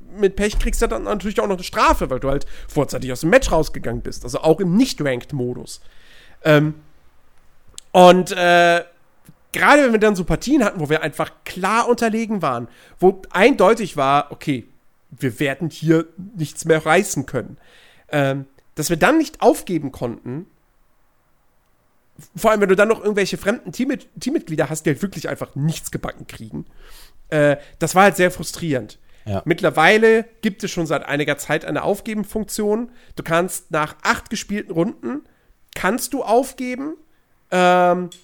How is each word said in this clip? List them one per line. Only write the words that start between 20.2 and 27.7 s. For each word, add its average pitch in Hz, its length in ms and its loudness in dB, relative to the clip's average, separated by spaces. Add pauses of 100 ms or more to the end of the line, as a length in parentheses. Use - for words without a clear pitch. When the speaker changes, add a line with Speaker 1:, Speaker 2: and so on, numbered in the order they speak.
Speaker 1:
vor 220 160 2
allem, 208 100 2
wenn 196 80 2
du 190 60 4
dann 208 140 4
noch 220 120 -2
irgendwelche 196 360 -2
fremden 196 340 -4
Teammi-, 269 360 -6 (120)
Teammitglieder 160 500 -4
hast, 156 160 -8
die 170 40 2
halt 135 120 -2
wirklich 190 280 -6
einfach - 260 -10
nichts 151 360 -4
gebacken - 360 -10
kriegen, - 380 -14 (640)
äh, 147 280 2 (220)